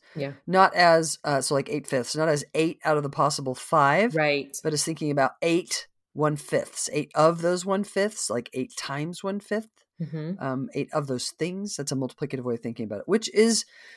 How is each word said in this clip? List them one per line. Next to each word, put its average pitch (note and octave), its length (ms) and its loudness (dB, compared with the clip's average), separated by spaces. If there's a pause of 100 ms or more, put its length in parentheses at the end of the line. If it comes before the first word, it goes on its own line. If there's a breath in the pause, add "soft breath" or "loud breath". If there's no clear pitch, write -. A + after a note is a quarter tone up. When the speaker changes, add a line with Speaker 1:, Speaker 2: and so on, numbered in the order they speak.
(160 loud breath)
Speaker 1:
Yeah. C#3 180 -6 (140)
Speaker 2:
Not F#3 280 6
as, E3 480 6
uh, C#3+ 180 2
so, - 120 -2
like, C#3 160 0
eight D3 180 -4
fifths, C3 280 -2
not D#3+ 140 0
as D3 140 2 (120)
eight D#3+ 280 0
out D#3 140 2
of D3 60 -2
the C#3+ 60 -6
possible C#3+ 460 0
five, D#3+ 600 2
Speaker 1:
Right. C#3+ 480 0
Speaker 2:
but D#3 100 0
as D3 100 0
thinking D#3 280 -2
about C#3 300 2
eight E3+ 460 0 (260)
one D3+ 220 0
fifths, - 580 -4
eight D3 220 -2
of E3 260 4
those F3+ 240 0
one G3 180 0
fifths, G#3 460 -2
like, A#2+ 240 -4
eight C3 220 -6
times D3+ 480 -8
one G3 160 -6
fifth, A3 300 -6 (320)
Speaker 1:
Mm-hmm. D#3+ 420 -8
Speaker 2:
um, C3 300 -4
eight C#3+ 200 -4
of D3+ 140 -2
those B2 220 -4
things. G3 480 -6
That's D3 140 -8
a C#3 40 -2
multiplicative C3 480 -6
way B2 120 -2
of A#2 60 -8
thinking A#2 240 -8
about G#2 160 -8
it, - 60 -14
which G#3+ 260 0
is A3 300 4 (340 loud breath)